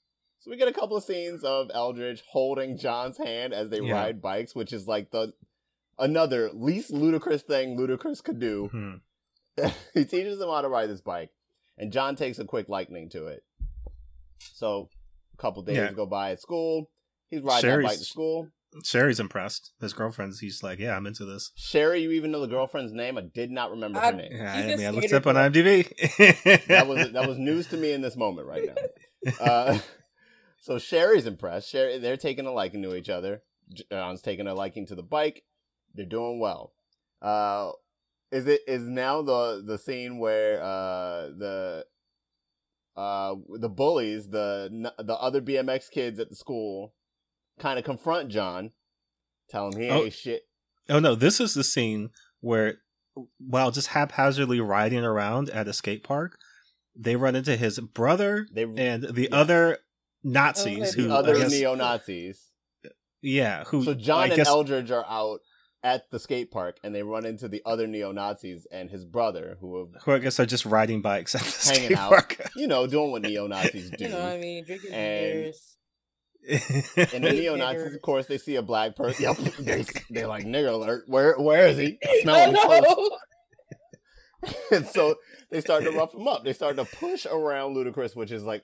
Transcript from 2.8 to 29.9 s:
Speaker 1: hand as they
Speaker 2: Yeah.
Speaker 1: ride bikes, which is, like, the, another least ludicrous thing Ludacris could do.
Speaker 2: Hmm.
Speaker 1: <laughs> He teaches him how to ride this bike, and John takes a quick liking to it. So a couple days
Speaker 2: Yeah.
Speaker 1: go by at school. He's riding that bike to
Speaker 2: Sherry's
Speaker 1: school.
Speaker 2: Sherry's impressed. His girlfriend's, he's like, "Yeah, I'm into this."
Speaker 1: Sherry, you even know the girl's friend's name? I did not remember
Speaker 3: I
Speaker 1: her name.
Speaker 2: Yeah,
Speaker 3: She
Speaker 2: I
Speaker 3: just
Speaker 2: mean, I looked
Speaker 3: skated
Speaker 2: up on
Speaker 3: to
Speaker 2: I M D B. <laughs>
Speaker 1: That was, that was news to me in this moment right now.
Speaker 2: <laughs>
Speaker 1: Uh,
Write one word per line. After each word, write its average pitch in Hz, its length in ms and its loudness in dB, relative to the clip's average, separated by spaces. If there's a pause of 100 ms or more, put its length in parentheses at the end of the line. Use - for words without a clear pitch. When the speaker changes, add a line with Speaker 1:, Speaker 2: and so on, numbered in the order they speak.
Speaker 1:
hand 120 340 -6
as 107 160 -6
they 107 100 -4
Speaker 2:
Yeah. 107 140 -2
Speaker 1:
ride 107 300 -2
bikes, 101 320 -6
which 120 180 -8
is, 98 140 -10
like, 107 240 -4
the, 110 220 -4 (680)
another 135 520 2
least 147 380 -2
ludicrous 151 540 0
thing 131 340 -2
Ludacris 131 460 -4
could 131 160 -6
do. 104 320 -4
Speaker 2:
Hmm. 104 220 -8 (600)
Speaker 1:
<laughs> 143 140 0 (240)
He 151 100 4
teaches 196 380 -4
him 180 80 -4
how 151 120 -2
to 135 60 -2
ride 113 220 0
this 98 120 -10
bike, 87 280 -8 (480)
and 104 160 -10
John 135 220 0
takes 127 240 -6
a 110 40 -8
quick 104 260 -6
liking 90 420 -8
to 80 160 -10
it. 76 160 -14 (960)
So 101 500 -6 (480)
a - 40 -20
couple 101 200 -6
days 104 160 -4
Speaker 2:
Yeah. 104 140 -2
Speaker 1:
go 101 160 -6
by 98 240 -4
at 90 100 -10
school. 160 480 -4 (400)
He's 151 140 -8
riding 123 260 2
that 143 140 4
bike - 80 2
to 101 60 -2
Speaker 2:
Sherry's - 120 -12
Speaker 1:
school. 160 380 -6 (360)
Speaker 2:
Sherry's 123 360 2
impressed. 101 600 -8
His 104 140 -10
girlfriend's, 107 460 -8
he's 101 240 -12
like, 92 160 -8
"Yeah, 107 180 -4
I'm 98 80 -8
into 104 200 -12
this." 98 300 -12
Speaker 1:
Sherry, 160 460 2
you 160 120 -2
even 156 180 -2
know 147 100 -4
the 131 60 -4
girl's 131 240 -4
friend's 123 220 -8
name? 123 220 -6
I 104 60 -8
did 117 300 -8
not 123 180 -6
remember 107 300 -8
Speaker 3:
I 233 120 4
Speaker 1:
her - 60 -2
name. - 140 -12
Speaker 2:
Yeah, 202 240 -8
Speaker 3:
She 196 80 -2
Speaker 2:
I - 40 -2
Speaker 3:
just 202 120 -2
Speaker 2:
mean, 104 80 -4
I - 20 -2
looked 110 200 -2
Speaker 3:
skated 139 80 6
Speaker 2:
up 135 100 0
on 135 80 6
Speaker 3:
to 135 60 6
Speaker 2:
I 139 40 6
M 143 60 4
D 165 100 6
B. 185 220 6
<laughs> - 840 8
Speaker 1:
That 170 200 8
was, 135 240 0
that 131 160 0
was 127 100 -4
news 156 300 0
to 165 100 -6
me 151 140 0
in 135 100 -2
this 127 160 -6
moment 90 300 -4
right 76 180 -6
now. - 640 -8
Speaker 2:
<laughs> - 80 -8
Speaker 1:
Uh, 120 400 4 (400)